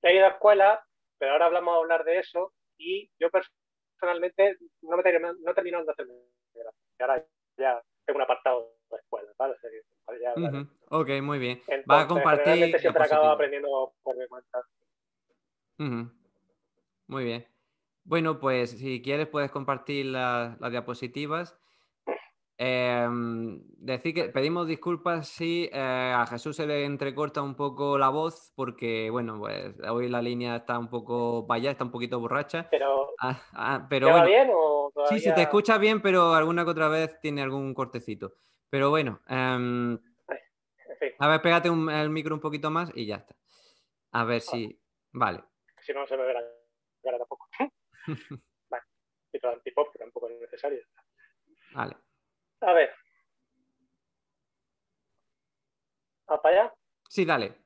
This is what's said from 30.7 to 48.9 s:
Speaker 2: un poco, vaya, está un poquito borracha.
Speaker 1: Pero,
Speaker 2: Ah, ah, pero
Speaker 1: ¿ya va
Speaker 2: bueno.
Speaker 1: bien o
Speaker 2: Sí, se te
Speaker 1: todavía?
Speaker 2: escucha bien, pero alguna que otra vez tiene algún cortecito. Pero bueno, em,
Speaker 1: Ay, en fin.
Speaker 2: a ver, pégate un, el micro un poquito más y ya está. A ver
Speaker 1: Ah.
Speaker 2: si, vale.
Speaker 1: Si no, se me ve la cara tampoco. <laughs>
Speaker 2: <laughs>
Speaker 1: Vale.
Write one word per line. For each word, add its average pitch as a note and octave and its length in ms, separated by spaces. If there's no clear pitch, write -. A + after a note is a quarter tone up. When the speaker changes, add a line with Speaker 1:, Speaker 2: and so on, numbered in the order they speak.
Speaker 2:
un A#2 100
poco, A#2+ 580
vaya, A#2+ 260
está C3+ 100
un B2 80
poquito A#2+ 300
borracha. C#3+ 500
Speaker 1:
Pero, C#3 480
Speaker 2:
Ah, B2+ 240
ah, B2+ 360
pero C3+ 160
Speaker 1:
¿ya D#3 80
va E3+ 60
Speaker 2:
bueno. E3+ 160
Speaker 1:
bien C4 180
o D3 380
Speaker 2:
Sí, F3+ 100
se - 60
te - 60
Speaker 1:
todavía? D#3+ 140
Speaker 2:
escucha G#3 340
bien, G#3+ 220
pero F3+ 340
alguna E3 300
que E3 60
otra D#3+ 180
vez D#3+ 320
tiene D3 220
algún C3+ 320
cortecito. A#2 600
Pero C#3 200
bueno, C#3+ 380
em, B2 640
Speaker 1:
Ay, - 100
en - 100
fin. C#3+ 100
Speaker 2:
a C#3+ 100
ver, D#3 140
pégate E3+ 280
un, D#3+ 200
el D3+ 200
micro D#3 260
un D3 40
poquito D3+ 300
más E3 240
y A#2+ 120
ya G#2 100
está. - 180
A A#2 120
ver A#2 220
Speaker 1:
Ah. - 60
Speaker 2:
si, A2+ 280
vale. A2+ 300
Speaker 1:
Si - 120
no, C#3 140
se C3+ 100
me C3 80
ve B2+ 100
la A#2+ 80
cara B2 160
tampoco. - 340
<laughs> C#4 200
Speaker 2:
<laughs> - 520
Speaker 1:
Vale. A#2+ 120